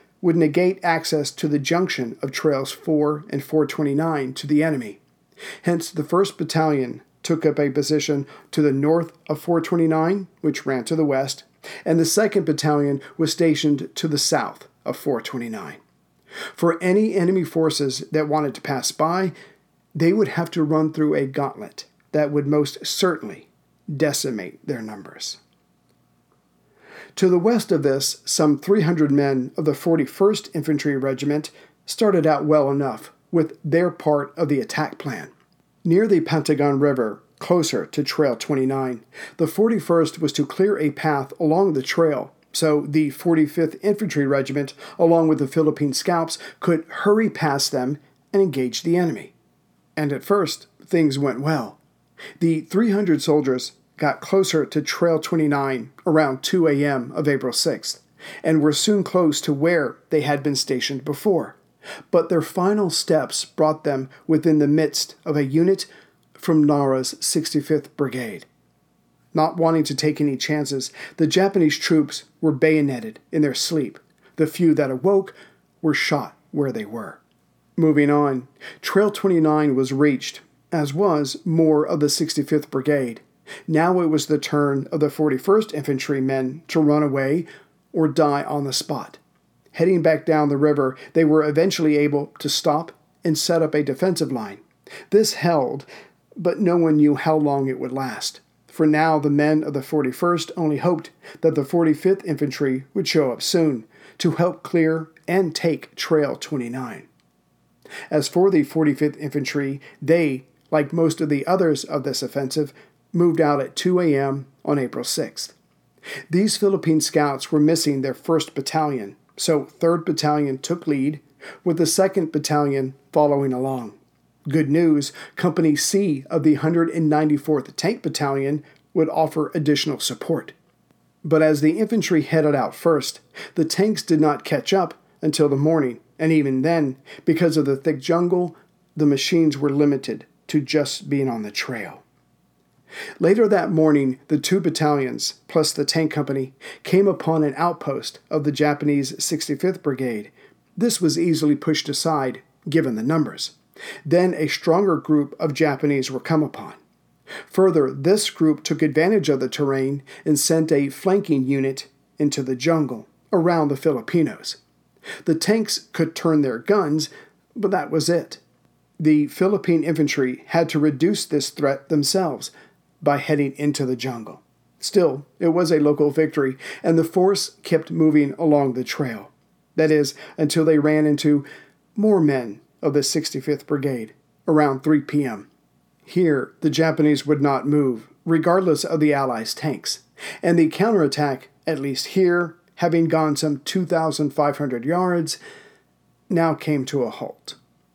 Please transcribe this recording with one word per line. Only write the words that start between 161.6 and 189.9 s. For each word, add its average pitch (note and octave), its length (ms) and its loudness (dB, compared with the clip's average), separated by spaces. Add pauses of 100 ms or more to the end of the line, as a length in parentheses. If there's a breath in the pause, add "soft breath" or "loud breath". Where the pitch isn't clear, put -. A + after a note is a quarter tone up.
into C#3+ 240 -2
the C3 120 -4
jungle, C3 520 -2 (240)
around E3 380 2
the C#3 60 -2
Filipinos. C3+ 800 -2 (680 loud breath)
The E3 80 2
tanks G#3 580 -2
could E3 240 -4
turn D#3 280 2
their B2 160 -4
guns, D#3 500 0 (460 loud breath)
but G3 160 -2
that D3+ 180 -2
was D#3 200 0
it. - 280 -2 (600)
The D3+ 260 4
Philippine F3+ 580 0
infantry C#3+ 640 -2
had E3+ 240 0
to D#3+ 80 -2
reduce D3+ 480 0
this D3 240 -2
threat C#3 400 -4
themselves D3+ 640 -2 (500 soft breath)
by C#3+ 160 2
heading C#3+ 400 0
into D3 300 -2
the B2+ 100 -2
jungle. A#2 460 -10 (360)
Still, D3 460 0 (140)
it F3 100 0
was E3 220 2
a D#3 80 4
local D3 320 2
victory, C#3+ 460 0 (260 loud breath)
and E3 140 2
the D#3+ 60 4
force F#3 600 0
kept D#3 260 0
moving D#3 460 2
along D3 380 2
the B2 100 -4
trail. A#2 480 -8 (440)
That D#3 140 2
is, D3+ 240 2 (240 loud breath)
until D#3+ 260 2
they D#3 140 6
ran D3+ 300 4
into D3 360 2 (520 loud breath)
more G#3 260 4
men C3 400 0 (200)
of D#3 120 0
the C#3+ 100 2
sixty-fifth C#3+ 600 -4
Brigade C3+ 480 -4 (320)
around D3 380 2
three D3+ 160 4
P C#3+ 260 -2
M. G#2 240 -10 (560)
Here, D#3 540 0
the D#3+ 100 0
Japanese D3+ 560 2
would C#3+ 160 2
not C#3 240 0
move, C#3 440 0 (160)
regardless E3+ 580 2
of E3 160 -2
the D3+ 140 4
Allies' B2 400 -2
tanks, - 480 -8 (400 loud breath)